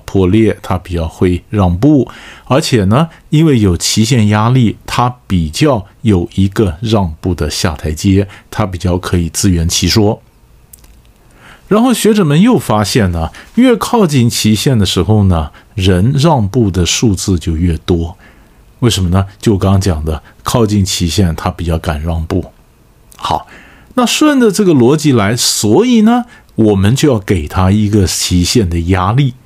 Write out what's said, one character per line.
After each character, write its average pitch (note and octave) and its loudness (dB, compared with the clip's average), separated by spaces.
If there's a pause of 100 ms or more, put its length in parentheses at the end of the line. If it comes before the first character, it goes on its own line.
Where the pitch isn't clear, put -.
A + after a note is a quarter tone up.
破 F#2+ 0
裂， G#2 2
他 F#2 -4
比 F2 -12
较 E2 -4
会 F2+ -2
让 F2+ 0
步， C#3 2 (360)
而 C3+ 0
且 A2 0
呢， C3+ 2 (220)
因 D3+ 2
为 C#3 2
有 F#2 2
期 - -2
限 A2+ 2
压 G#2+ 0
力， B2 0
他 B2 -2 (140)
比 E2+ -2
较 B2 -2 (180)
有 F#2 0
一 F#2+ 2
个 F#2+ -2
让 G#2+ -2
步 F2+ -4
的 D2+ -4
下 E2 -4
台 D#2 -8
阶， F#2+ 0 (200)
他 - -4
比 F#2+ -8
较 F2+ -2
可 F#2 -4
以 E2+ -2
自 G2 -2
圆 E2+ 0
其 F2 -2
说。 G#2+ 0 (1500)
然 G#3 2
后 B3+ 2
学 G#3+ 2
者 G#3 2
们 D3 2
又 A3 4
发 G#2+ 0
现 G2+ 0
呢， E2 -4 (240)
越 B3 4
靠 G#3+ 0
近 C3 2
期 A2 0
限 B2 0
的 G2+ 2
时 - -2
候 G#2 2
呢， E2 0 (240)
人 F#2+ 0
让 C3+ 2
步 G#2+ 0
的 F2+ -2
数 G#2 0
字 F2+ -2
就 D#2+ -4
越 E2+ 0
多。 E2+ -4 (640)
为 A#2+ 0
什 F#2+ -2
么 F2 0
呢？ F#2+ 2 (140)
就 A2+ 0
我 G2 2
刚 F#2+ 0
刚 G2 2
讲 D#2 -2
的， D#2 -4 (220)
靠 A#2 0
近 G2+ 0
期 F2+ -4
限 E2+ -2
他 - -6
比 E2+ -8
较 E2 -2
敢 D2+ -6
让 E2 -4
步。 F#2 -6 (640)
好， - -6 (480)
那 B3 0
顺 D4 0
着 A3+ 4
这 G#3 0
个 F3+ 4
逻 C3 4
辑 D3+ 0
来， G#2+ 0
所 A#2+ 0
以 A#3+ 2
呢， A#3 2 (300)
我 G#2+ 2
们 G2 2
就 D3 2
要 A#2 2
给 F2+ -2
他 F#2 0
一 G#2 0
个 G#2 2
期 - -2
限 F#2+ 0
的 E2+ -2
压 F#2 0
力。 C3 0 (120)